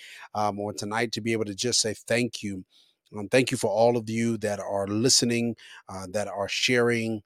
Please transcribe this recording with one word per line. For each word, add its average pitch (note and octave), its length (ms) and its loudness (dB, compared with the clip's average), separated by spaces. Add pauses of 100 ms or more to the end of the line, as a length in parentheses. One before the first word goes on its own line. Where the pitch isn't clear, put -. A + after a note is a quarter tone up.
(340)
um, G#2 240 0
or G#2 140 -4
tonight A2 400 -4
to A2 80 -6
be A2+ 120 0
able A2 120 0
to G2+ 100 -8
just A#2+ 240 0
say A2 140 0
thank A#2+ 500 -2
you. G2 220 -6 (500)
Um, G#2 140 -6
thank B2+ 220 4
you B2+ 80 -2
for A#2 100 0
all A#2 300 4
of A2 100 -6
you A2+ 300 0
that G#2 200 -2
are G2 280 -2
listening, A#2 680 2 (340)
uh, F#2+ 200 -10
that G2+ 160 -2
are G2 220 -4
sharing, A#2 760 2